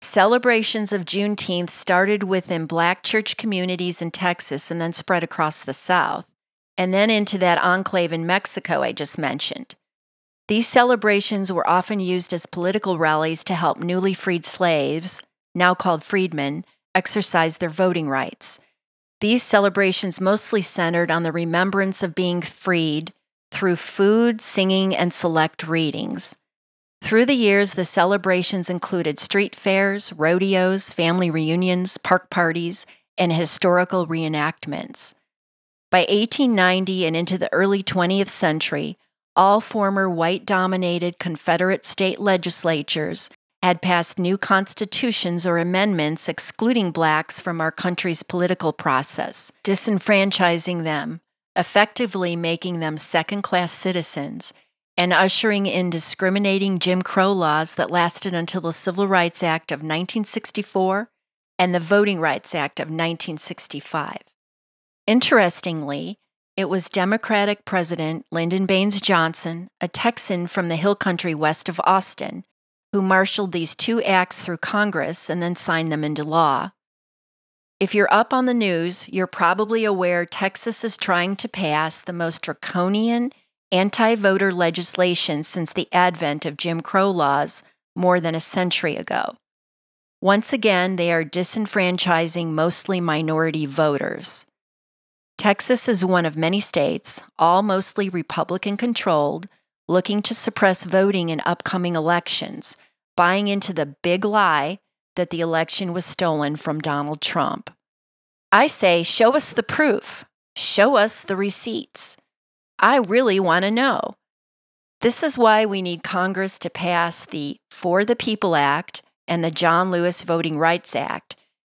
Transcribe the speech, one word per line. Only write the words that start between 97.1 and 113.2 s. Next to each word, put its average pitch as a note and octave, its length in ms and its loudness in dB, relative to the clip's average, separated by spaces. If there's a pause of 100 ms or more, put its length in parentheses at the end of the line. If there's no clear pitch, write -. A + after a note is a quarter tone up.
all F3 240 4
mostly G3 440 -2
Republican-controlled, F3+ 1400 -2 (400)
looking F#3 340 2
to A3+ 120 -4
suppress G3+ 500 0
voting F#3+ 440 2
in D#3+ 160 -4
upcoming F3 520 -2
elections, - 800 -2 (400)
buying F#3+ 320 4
into G3+ 240 -2
the E3 120 -2 (180)
big F3+ 220 0
lie F#3+ 540 2 (360)
that F3 160 -2
the E3 100 -4
election E3 520 0
was F3+ 140 -4
stolen D3+ 500 -2
from D#3 240 -4
Donald D3 400 -4
Trump. - 500 -4 (800)
I A3+ 160 8
say, F3 360 4
"Show A3+ 320 4
us D4 160 0
the A#3 120 -2
proof. - 600 -2 (320)
Show B3 400 4
us G#3+ 260 2
the G3 140 -4
receipts. - 800 -6 (640)
I - 180 6
really A3 420 4